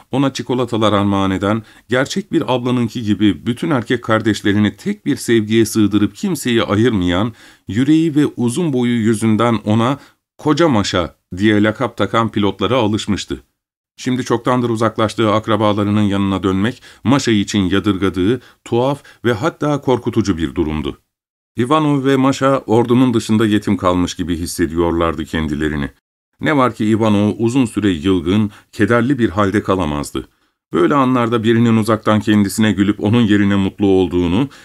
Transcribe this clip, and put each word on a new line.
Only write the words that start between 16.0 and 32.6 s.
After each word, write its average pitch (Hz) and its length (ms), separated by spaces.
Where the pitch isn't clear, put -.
yanına 98 400
dönmek, 98 400
Maşa 131 260
için 101 300
yadırgadığı, 95 800
tuhaf 131 380
ve 120 80
hatta 147 480
korkutucu 110 580
bir 73 160
durumdu. 76 440
Ivanov 143 480
ve 135 120
Maşa 135 420
ordunun 120 560
dışında 110 320
yetim 104 300
kalmış 90 380
gibi 85 220
hissediyorlardı 82 880
kendilerini. 76 680
Ne 151 160
var 123 180
ki 110 120
Ivanov 104 520
uzun 120 260
süre 104 260
yılgın, 92 600
kederli 120 460
bir 110 100
halde 98 340
kalamazdı. 73 680
Böyle 160 220
anlarda 123 500
birinin 117 320
uzaktan 107 440
kendisine 107 520